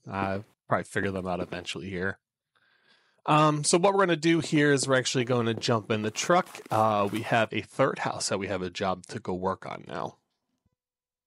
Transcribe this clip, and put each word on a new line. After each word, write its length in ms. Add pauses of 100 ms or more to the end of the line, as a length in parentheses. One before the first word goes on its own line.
I'll 360 (220)
probably 180
figure 260
them 160
out 120
eventually 500
here. 280 (1080)
Um, 360
so 140
what 160
we're 60
gonna 160
do 240
here 340
is 140
we're 80
actually 300
gonna 280
jump 380
in 100
the 80
truck. 520 (100)
Uh, 400
we 100
have 320
a 80
third 380
house 300
that 100
we 80
have 160
a 80
job 360
to 120
go 160
work 320
on 200
now. 300 (1080)